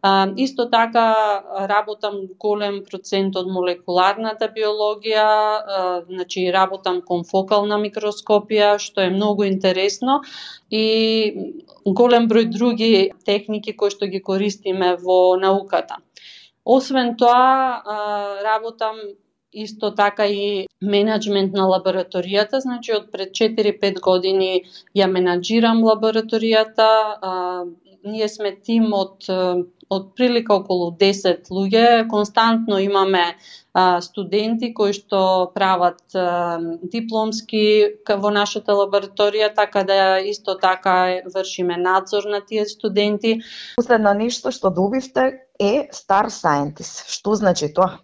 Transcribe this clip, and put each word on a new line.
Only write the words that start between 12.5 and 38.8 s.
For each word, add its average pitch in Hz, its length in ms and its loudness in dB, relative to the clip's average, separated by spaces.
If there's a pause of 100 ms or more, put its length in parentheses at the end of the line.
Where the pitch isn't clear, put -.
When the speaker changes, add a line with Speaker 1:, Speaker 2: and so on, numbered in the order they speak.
Speaker 1:
други 226 580 2 (140)
техники 208 480 -4
кои 208 180 0
што 202 160 -8
ги 190 160 -6
користиме 190 800 -2
во 185 420 4
науката. 190 560 0 (680)
Освен 254 520 2
тоа, 254 680 4
а, 208 140 -8 (480)
работам 220 560 -4 (520)
исто 214 420 -8
така 202 320 0
и 202 400 -4 (160)
менеджмент 202 720 0
на 190 160 2
лабораторијата, 190 880 -2
значи 247 320 -6
од 214 180 -4
пред 190 220 -10
четири-пет 208 680 -2
години 190 640 0 (320)
ја 190 160 2
менаџирам 190 720 2
лабораторијата. 220 1040 2 (340)
А, 180 420 -6 (420)
ние 214 220 -4
сме 214 240 -6 (100)
тим 226 320 2
од, 190 320 -4 (640)
од 190 260 -4
прилика 233 380 2
околу 185 440 0
десет 196 520 0
луѓе, 226 600 4
константно 226 680 0
имаме, 190 460 2 (500)
а, 180 260 4
студенти 220 760 -4
кои 202 220 0
што 190 580 0
прават, 180 460 0 (140)
а, 175 440 -2 (240)
дипломски 220 840 -4 (420)
к-, 208 100 0
во 202 140 0
нашата 208 480 0
лабораторија, 202 760 0